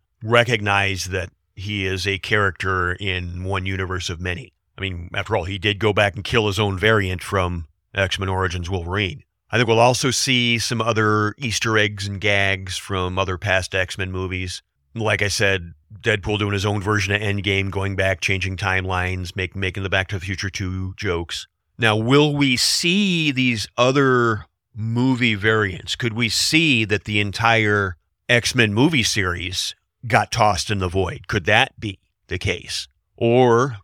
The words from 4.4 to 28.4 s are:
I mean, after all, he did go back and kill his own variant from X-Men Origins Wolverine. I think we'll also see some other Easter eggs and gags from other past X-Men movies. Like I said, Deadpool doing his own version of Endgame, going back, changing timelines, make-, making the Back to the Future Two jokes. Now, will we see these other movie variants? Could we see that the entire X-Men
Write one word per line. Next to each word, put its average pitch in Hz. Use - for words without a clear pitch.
I -
mean, 87
after 101
all, 87
he 98
did 101
go 107
back 101
and 98
kill 113
his 98
own 98
variant 95
from 87
X-Men 95
Origins 92
Wolverine. 95
I 107
think 117
we'll 113
also 127
see 120
some 113
other 107
Easter 113
eggs 104
and 98
gags 98
from 92
other 92
past 95
X-Men 92
movies. 92
Like 107
I 104
said, 95
Deadpool 107
doing 101
his 101
own 104
version 101
of 104
Endgame, 98
going 98
back, 95
changing 92
timelines, 92
make-, 92
making 95
the 95
Back 95
to 101
the 80
Future 95
Two 92
jokes. 85
Now, 110
will 143
we 135
see 175
these 123
other 123
movie 117
variants? 104
Could 117
we 117
see 147
that 101
the 107
entire 104
X-Men 117